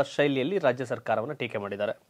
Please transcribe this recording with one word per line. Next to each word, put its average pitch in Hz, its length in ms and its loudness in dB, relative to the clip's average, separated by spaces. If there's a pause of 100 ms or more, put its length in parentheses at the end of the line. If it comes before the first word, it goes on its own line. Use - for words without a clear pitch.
(160)
ಶೈಲಿಯಲ್ಲಿ 143 420 4
ರಾಜ್ಯ 131 260 2
ಸರ್ಕಾರವನ್ನು 117 500 -2
ಟೀಕೆ 120 240 -4
ಮಾಡಿದ್ದಾರೆ. 101 520 -2